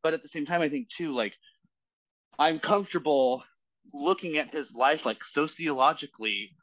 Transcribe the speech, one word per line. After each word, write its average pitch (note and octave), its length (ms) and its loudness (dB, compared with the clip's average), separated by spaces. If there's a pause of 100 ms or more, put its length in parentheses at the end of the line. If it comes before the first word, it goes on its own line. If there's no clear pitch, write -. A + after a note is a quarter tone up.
But D#3+ 100 2
at D#3+ 80 -2
the D3 60 -18
same D3 180 -8
time, E3+ 160 0
I D3+ 80 2
think C3+ 200 -6
too, D3+ 240 -6
like, A2 200 -2 (1080)
I'm D#3 200 4
comfortable D#3 840 2 (500)
looking D#3 440 -2
at C3+ 140 -2
his C#3 220 -6
life, C3+ 320 2
like, A2 180 -2
sociologically, C#3 1400 -2